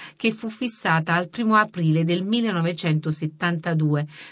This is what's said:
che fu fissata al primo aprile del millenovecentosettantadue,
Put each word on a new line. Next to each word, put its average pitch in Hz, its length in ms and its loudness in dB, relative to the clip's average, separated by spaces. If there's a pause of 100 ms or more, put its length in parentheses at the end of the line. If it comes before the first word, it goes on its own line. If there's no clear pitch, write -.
(180)
che 220 160 0
fu 220 160 -8
fissata 170 640 0
al 175 160 0
primo 220 260 0
aprile 165 480 2
del 175 220 0
millenovecentosettantadue, 165 1800 0 (260)